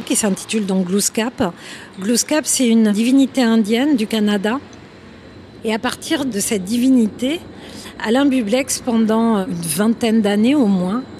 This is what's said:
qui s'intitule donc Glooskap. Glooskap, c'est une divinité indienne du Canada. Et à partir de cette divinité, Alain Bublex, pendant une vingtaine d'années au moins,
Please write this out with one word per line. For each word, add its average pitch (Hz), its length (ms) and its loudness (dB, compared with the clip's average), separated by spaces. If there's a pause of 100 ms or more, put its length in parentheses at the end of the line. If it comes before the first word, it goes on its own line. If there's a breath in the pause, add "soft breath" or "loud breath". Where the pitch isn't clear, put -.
qui 285 100 -2
s'intitule 202 520 -2
donc 190 180 0
Glooskap. 202 680 -2 (480 loud breath)
Glooskap, 240 460 0
c'est - 220 0
une 226 240 4
divinité 262 500 2
indienne 226 540 2
du 214 100 0
Canada. 208 540 0 (1040)
Et 220 100 0
à 220 60 0
partir 254 460 -4
de 226 140 -4
cette 196 240 -2
divinité, 247 760 0 (640 loud breath)
Alain 254 220 2
Bublex, 254 580 0
pendant 226 600 2
une 185 80 -6
vingtaine 208 680 0
d'années 208 340 2
au 269 100 4
moins, 196 380 0 (160)